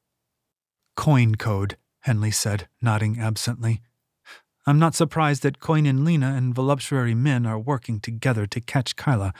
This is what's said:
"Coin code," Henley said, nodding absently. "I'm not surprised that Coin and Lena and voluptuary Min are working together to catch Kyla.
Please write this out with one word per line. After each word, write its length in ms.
"Coin 400
code," 420
Henley 280
said, 380
nodding 380
absently. 640
"I'm 140
not 160
surprised 480
that 160
Coin 280
and 180
Lena 320
and 180
voluptuary 640
Min 300
are 120
working 400
together 480
to 140
catch 340
Kyla. 460